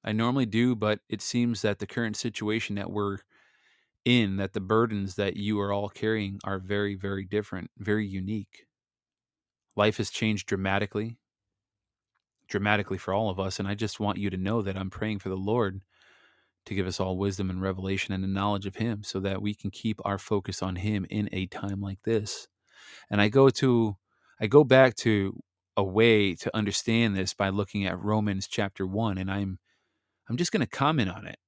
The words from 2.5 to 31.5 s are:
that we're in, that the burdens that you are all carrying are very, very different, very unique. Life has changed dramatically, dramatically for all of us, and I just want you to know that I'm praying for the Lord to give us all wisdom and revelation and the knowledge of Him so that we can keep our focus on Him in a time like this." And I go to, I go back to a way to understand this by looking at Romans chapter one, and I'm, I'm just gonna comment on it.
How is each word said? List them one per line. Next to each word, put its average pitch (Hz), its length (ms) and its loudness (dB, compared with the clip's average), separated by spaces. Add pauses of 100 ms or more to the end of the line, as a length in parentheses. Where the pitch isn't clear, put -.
that 101 140 -6
we're 101 280 -4 (880)
in, 110 320 4
that 98 160 -4
the 101 80 -4
burdens 104 540 0
that 98 200 -2
you 101 240 -2
are 101 140 -2
all 101 160 -4
carrying 104 520 -2
are 98 160 -4
very, 101 360 -2
very 98 320 -6
different, 101 500 -4
very 107 300 0
unique. 98 580 -6 (1120)
Life 107 220 2
has 101 100 -2
changed 107 380 -2
dramatically, 101 720 -2 (1300)
dramatically 101 480 0
for 95 160 -4
all 107 160 0
of 92 100 -4
us, 95 200 -4
and 101 100 -4
I 101 60 -4
just 104 260 -6
want 104 160 0
you 98 140 -2
to 92 80 -4
know 104 240 -2
that 95 160 -4
I'm 98 100 -6
praying 107 300 -6
for 95 100 -8
the 95 80 -2
Lord 98 460 0 (840)
to - 100 -10
give 95 120 0
us 90 120 -6
all 95 200 -2
wisdom 98 320 -2
and 92 100 -6
revelation 95 540 -4
and 95 100 -2
the 95 40 -4
knowledge 98 360 0
of 98 120 -8
Him 113 260 -4
so - 180 -6
that 98 220 -2
we 104 120 -2
can - 160 -8
keep 107 320 -6
our 101 140 0
focus 98 460 -4
on 95 140 -4
Him 98 340 -2
in 104 200 -2
a 95 140 -4
time 98 380 -8
like 98 220 -8
this." 110 440 -4 (640)
And 104 100 2
I 104 80 6
go 135 220 8
to, 117 460 2 (440)
I 113 60 0
go 135 160 10
back 131 340 8
to 101 460 0 (340)
a 104 60 2
way 101 520 6
to - 220 -6
understand 110 600 2
this 92 180 -2
by 98 140 0
looking 98 360 -2
at 90 140 -2
Romans 104 480 0
chapter 98 400 -4
one, 98 320 -2
and 95 120 -4
I'm, 98 280 -4 (720)
I'm 117 80 -4
just 170 160 -2
gonna 156 140 0
comment 139 440 0
on - 160 -12
it. - 220 -14